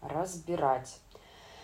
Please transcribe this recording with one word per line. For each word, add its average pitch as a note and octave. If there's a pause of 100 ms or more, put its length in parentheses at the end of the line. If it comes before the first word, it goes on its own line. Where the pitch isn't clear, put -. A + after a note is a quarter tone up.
разбирать. D#3 (640)